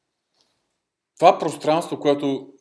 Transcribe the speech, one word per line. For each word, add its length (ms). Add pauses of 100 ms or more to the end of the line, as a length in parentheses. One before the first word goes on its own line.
(1160)
това 220
пространство, 600
което 600